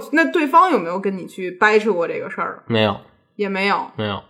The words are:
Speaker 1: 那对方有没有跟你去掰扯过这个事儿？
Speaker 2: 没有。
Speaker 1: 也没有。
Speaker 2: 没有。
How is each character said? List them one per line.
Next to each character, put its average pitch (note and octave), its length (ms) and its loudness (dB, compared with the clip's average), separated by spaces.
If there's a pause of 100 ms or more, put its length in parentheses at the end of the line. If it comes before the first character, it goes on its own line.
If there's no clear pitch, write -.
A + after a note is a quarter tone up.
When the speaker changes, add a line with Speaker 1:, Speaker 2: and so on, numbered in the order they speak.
(140)
Speaker 1:
那 D#4+ 100 4
对 D#4+ 240 0
方 E4+ 240 6
有 A#3+ 80 2
没 E3 80 -4
有 F3 100 -4
跟 G3 200 -4
你 E3 80 -12
去 F3+ 260 -10
掰 G#3+ 260 2
扯 G#3+ 140 2
过 E3+ 160 0
这 D#3+ 120 -6
个 - 100 -8
事 - 100 -12
儿？ - 280 -8
Speaker 2:
没 A2 160 2
有。 G2+ 120 2 (400)
Speaker 1:
也 G3+ 140 -4
没 G3 180 -2
有。 F#3 300 -2
Speaker 2:
没 G#2+ 80 -4
有。 G2+ 240 -6